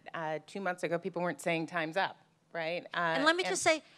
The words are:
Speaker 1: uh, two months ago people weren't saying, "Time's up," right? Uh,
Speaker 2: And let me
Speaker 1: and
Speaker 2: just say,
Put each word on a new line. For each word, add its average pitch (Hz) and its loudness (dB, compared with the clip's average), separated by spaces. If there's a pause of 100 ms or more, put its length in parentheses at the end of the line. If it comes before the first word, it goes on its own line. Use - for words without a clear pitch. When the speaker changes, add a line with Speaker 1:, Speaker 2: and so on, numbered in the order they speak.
(140)
Speaker 1:
uh, 156 -2
two 196 -10
months 180 -2
ago 165 0
people 180 -2
weren't 170 0
saying, 165 2
"Time's 160 -2
up," 185 0 (360)
right? 165 -4
Uh, - -4 (180)
Speaker 2:
And 285 2
let 330 6
me 359 0
Speaker 1:
and 370 -2
Speaker 2:
just - -2
say, 311 4 (160)